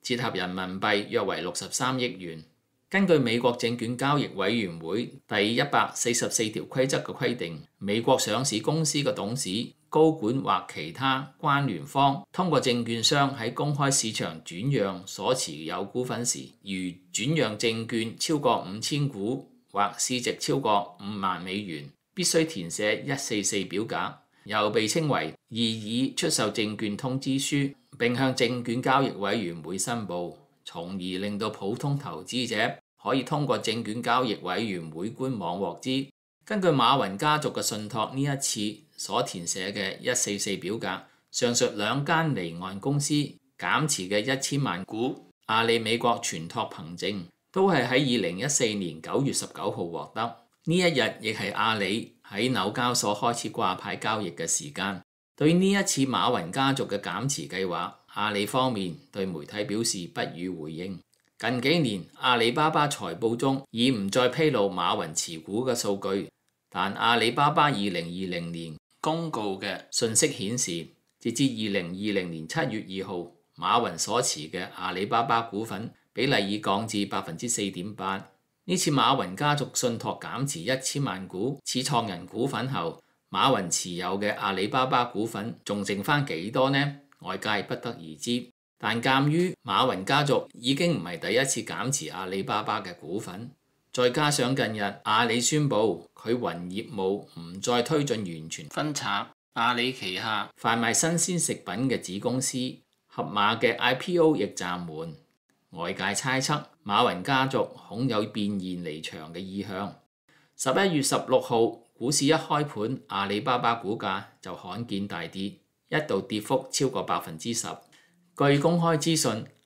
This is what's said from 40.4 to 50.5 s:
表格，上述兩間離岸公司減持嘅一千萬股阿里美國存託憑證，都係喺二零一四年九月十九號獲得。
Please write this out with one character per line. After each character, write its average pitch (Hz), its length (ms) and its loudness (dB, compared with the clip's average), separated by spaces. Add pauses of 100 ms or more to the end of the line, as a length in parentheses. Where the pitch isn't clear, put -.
表 87 180 -4
格， 95 260 -6 (300)
上 120 200 2
述 120 220 4
兩 117 320 0
間 165 280 4
離 85 280 -6
岸 95 160 -8
公 143 220 0
司 143 120 0 (460)
減 117 300 2
持 92 200 -2
嘅 104 120 2
一 131 200 0
千 143 220 0
萬 95 220 -2
股 123 420 -4 (200)
阿 110 180 4
里 117 160 6
美 113 180 2
國 120 240 2
存 82 260 -4
託 110 220 -4
憑 87 260 -12
證， 92 280 -4 (280)
都 190 180 4
係 131 160 4
喺 123 40 -2
二 127 320 4
零 87 160 -2
一 127 100 -2
四 135 180 2
年 90 360 -2
九 95 200 0
月 135 100 2
十 - 140 -2
九 82 240 -6
號 110 140 -4
獲 80 300 -8
得。 117 220 -4 (280)